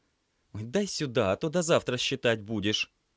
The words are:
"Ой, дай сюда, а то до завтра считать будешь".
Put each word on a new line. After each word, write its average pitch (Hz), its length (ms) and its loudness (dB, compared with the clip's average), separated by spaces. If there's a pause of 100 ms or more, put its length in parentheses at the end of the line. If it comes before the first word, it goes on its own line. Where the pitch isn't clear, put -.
(540)
"Ой, 104 100 -8
дай 175 240 -2
сюда, 120 440 0
а 101 40 2
то 160 140 -4
до 170 120 -2
завтра 135 360 2
считать 117 440 0
будешь". 104 520 -2 (240)